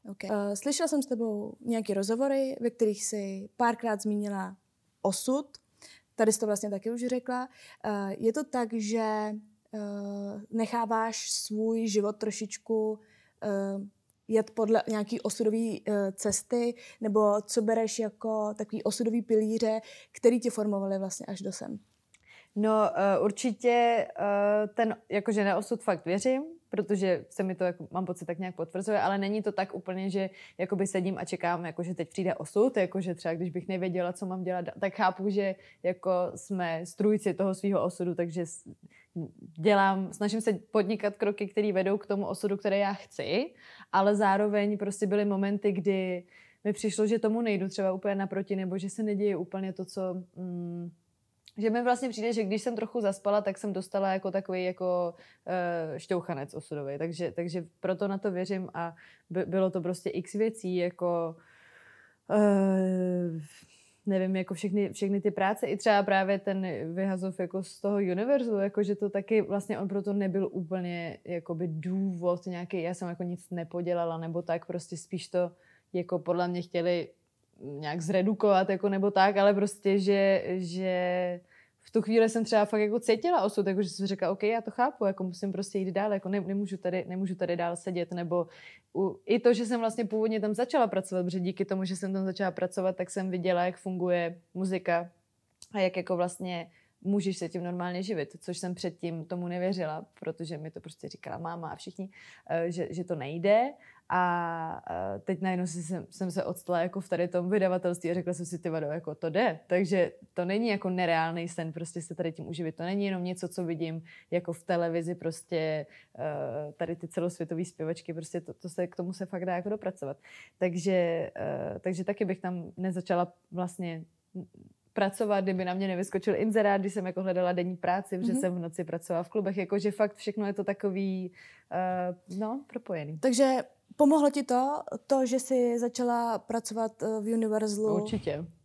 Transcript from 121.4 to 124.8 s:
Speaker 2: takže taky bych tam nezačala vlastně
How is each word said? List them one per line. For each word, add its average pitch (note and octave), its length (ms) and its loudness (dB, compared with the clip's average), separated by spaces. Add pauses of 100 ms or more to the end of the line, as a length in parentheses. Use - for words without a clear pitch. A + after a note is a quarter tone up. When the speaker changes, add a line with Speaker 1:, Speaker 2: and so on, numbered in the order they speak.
Speaker 2:
takže F#3 240 -2
taky G3+ 220 0
bych F3+ 140 -2
tam F3+ 380 -6
nezačala F3+ 560 0 (180)
vlastně F3 520 -6 (880)